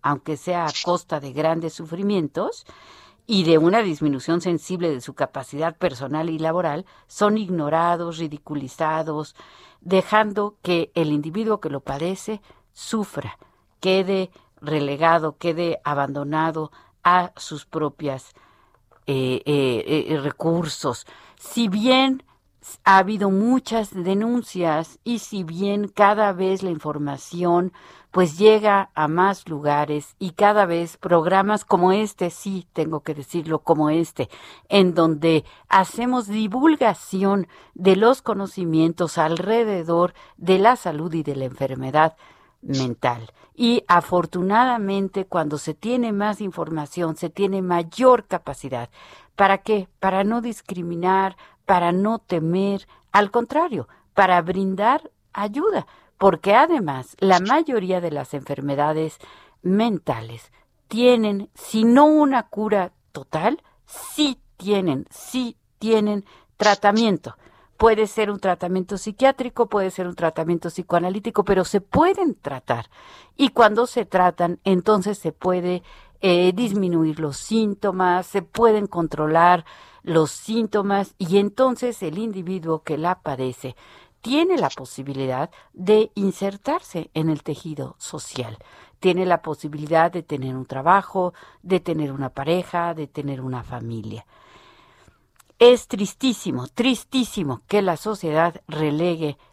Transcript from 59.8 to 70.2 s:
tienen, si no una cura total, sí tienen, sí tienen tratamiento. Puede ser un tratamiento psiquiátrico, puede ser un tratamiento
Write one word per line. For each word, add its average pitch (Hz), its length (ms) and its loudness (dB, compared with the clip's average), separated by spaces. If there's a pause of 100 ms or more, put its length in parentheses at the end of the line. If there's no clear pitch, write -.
tienen, 220 640 2
si - 300 -2
no 247 220 8
una 294 380 4
cura 208 480 -2 (200)
total, 165 500 -2 (240)
sí - 520 -4 (180)
tienen, 190 540 0
sí - 460 -8 (220)
tienen 208 460 0 (320)
tratamiento. 208 800 2 (400)
Puede 220 300 4
ser 208 240 -2
un 202 100 -8
tratamiento 185 560 -2
psiquiátrico, 240 720 0
puede 190 220 0
ser 185 160 -8
un 175 80 -8
tratamiento 165 560 -2